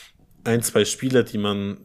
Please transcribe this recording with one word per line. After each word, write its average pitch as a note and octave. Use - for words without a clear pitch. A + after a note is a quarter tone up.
ein, A#2
zwei G#2+
Spieler, B2+
die -
man G2+